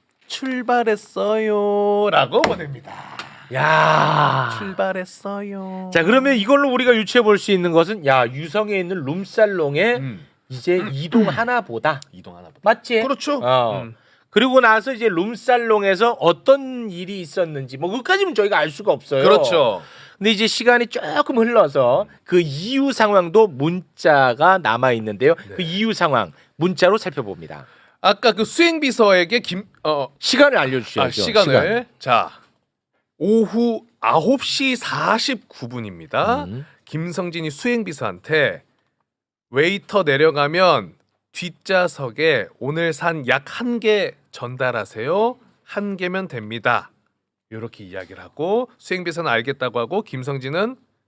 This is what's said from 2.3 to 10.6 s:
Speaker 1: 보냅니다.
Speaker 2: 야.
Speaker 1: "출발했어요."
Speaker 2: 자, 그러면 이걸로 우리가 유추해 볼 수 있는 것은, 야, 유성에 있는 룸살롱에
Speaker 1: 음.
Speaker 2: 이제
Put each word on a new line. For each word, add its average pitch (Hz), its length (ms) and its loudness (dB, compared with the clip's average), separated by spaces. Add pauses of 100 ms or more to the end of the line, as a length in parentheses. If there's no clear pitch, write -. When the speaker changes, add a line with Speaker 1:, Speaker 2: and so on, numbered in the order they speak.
Speaker 1:
보냅니다. 143 500 -8 (600)
Speaker 2:
야. 151 1040 2
Speaker 1:
"출발했어요." 190 1400 -8
Speaker 2:
자, 165 100 4
그러면 262 340 4
이걸로 269 340 2
우리가 247 240 2
유추해 220 260 2
볼 208 160 4
수 - 140 -2
있는 175 200 2
것은, 165 340 2
야, 131 220 4
유성에 180 520 -4
있는 175 260 -6
룸살롱에 190 920 0
Speaker 1:
음. 135 300 -10 (240)
Speaker 2:
이제 175 320 -2 (100)